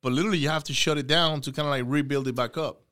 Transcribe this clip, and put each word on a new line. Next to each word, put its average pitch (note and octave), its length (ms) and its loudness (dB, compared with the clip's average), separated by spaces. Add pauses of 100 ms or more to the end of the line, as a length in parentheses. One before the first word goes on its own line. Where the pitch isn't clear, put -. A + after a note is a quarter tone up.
but B2+ 100 0
literally F3+ 260 2
you C#3+ 120 0
have D#3 140 -2
to C#3 100 -8
shut D3+ 240 2
it C3+ 80 -4
down D#3 360 2
to C3+ 100 -8
kinda, D3 180 -2
like, C3+ 160 0
rebuild C#3 420 0
it B2 60 -2
back A#2+ 240 -2
up. D3+ 340 -6